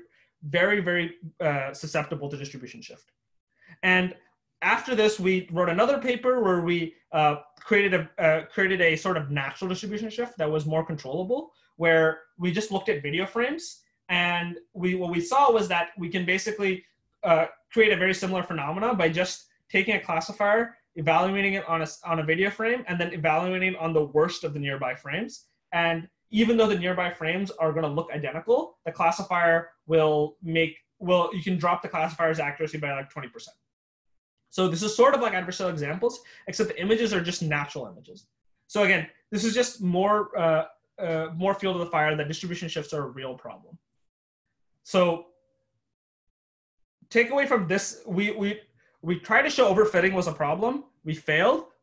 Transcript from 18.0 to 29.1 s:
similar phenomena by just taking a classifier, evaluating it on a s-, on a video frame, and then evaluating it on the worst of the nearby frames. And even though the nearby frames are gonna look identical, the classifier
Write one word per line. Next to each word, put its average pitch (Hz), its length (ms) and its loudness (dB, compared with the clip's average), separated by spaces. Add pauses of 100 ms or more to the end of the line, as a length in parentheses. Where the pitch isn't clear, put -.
similar 185 280 -2
phenomena 175 540 -2
by 175 120 4
just 175 380 -2 (240)
taking 196 260 2
a 180 40 -2
classifier, 202 760 0 (200)
evaluating 185 580 2
it 196 160 -6
on 165 120 0
a - 20 -2
s-, - 200 -10
on 165 160 -2
a 156 40 -2
video 165 260 0
frame, 233 380 -2
and 175 120 -4
then 175 140 -4
evaluating 180 600 0
it 180 60 -10
on 160 140 -2
the 151 120 2
worst 151 380 0
of 151 100 -6
the 147 60 -8
nearby 135 360 -4
frames. 160 500 -10 (260)
And 165 360 0 (240)
even 226 260 4
though 220 100 6
the 202 120 2
nearby 180 320 -2
frames 180 400 -4
are 160 200 0
gonna 156 160 0
look 147 240 -4
identical, 160 760 -2
the 165 60 -4
classifier 170 800 2 (160)